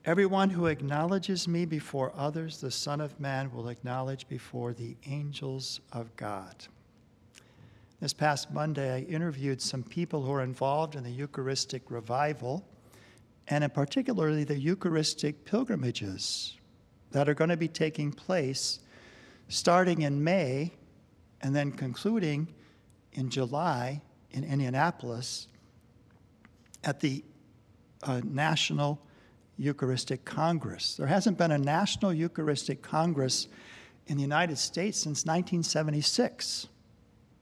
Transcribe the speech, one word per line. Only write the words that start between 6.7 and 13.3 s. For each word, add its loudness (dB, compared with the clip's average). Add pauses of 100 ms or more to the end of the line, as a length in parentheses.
This -4
past 0
Monday, -2
I -2
interviewed -4
some -4
people -4
who -2
are 0
involved 0
in -8
the -8
Eucharistic -4
revival, -2 (840)